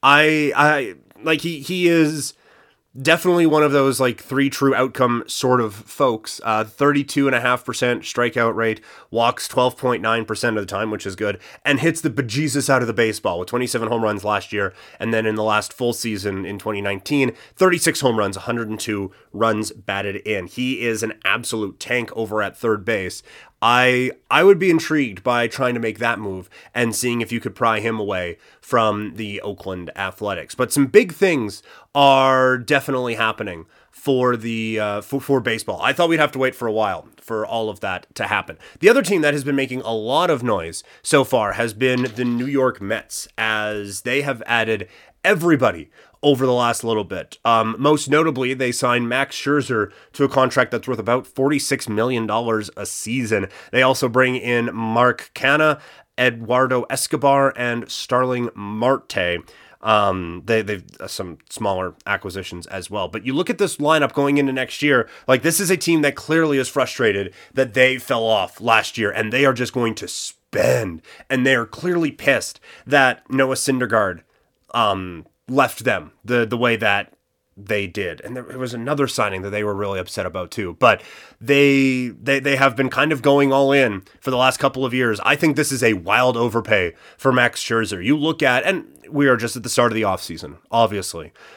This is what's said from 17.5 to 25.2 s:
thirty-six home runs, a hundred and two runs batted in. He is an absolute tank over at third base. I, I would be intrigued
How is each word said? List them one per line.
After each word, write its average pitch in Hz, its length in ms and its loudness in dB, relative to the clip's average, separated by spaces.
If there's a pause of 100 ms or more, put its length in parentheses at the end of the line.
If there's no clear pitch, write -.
thirty-six 175 460 2
home 120 180 2
runs, 101 180 -2
a 95 40 -12
hundred 117 280 -6
and 107 120 -8
two 101 320 -6 (200)
runs 107 380 -2
batted 101 460 -6
in. 101 320 -6
He 127 340 -4
is 113 220 -2
an 107 100 -6 (100)
absolute 107 540 -2
tank 120 360 -4
over 107 280 -2
at 98 160 -6
third 104 260 -2
base. 98 380 -4 (420)
I, 127 460 4 (180)
I 151 140 4
would 196 160 8
be 185 120 2
intrigued 143 520 0